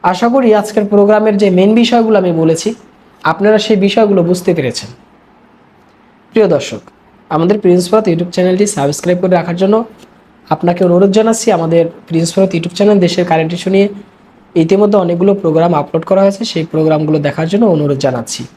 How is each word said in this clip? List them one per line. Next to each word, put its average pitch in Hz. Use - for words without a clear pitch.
আশা 185
করি 240
আজকের 208
প্রোগ্রামের 208
যে 202
মেইন 190
বিষয়গুলো 233
আমি 180
বলেছি, 165
আপনারা 202
সেই 214
বিষয়গুলো 196
বুঝতে 175
পেরেছেন। 131
প্রিয় 214
দর্শক, 135
আমাদের 175
প্রিন্স 180
পথ 214
YouTube 175
চ্যানেলটি 185
সাবস্ক্রাইব 156
করে 185
রাখার 175
জন্য 208
আপনাকে 175
অনুরোধ 180
জানাচ্ছি। 220
আমাদের 165
প্রিন্স 165
পথ 190
YouTube 175
চ্যানেল 202
দেশের 175
কারেন্ট 165
ইস্যু 175
নিয়ে 196
ইতিমধ্যে 202
অনেকগুলো 180
প্রোগ্রাম 165
আপলোড 151
করা -
হয়েছে, 196
সেই 160
প্রোগ্রামগুলো 156
দেখার 143
জন্য 202
অনুরোধ 147
জানাচ্ছি। 127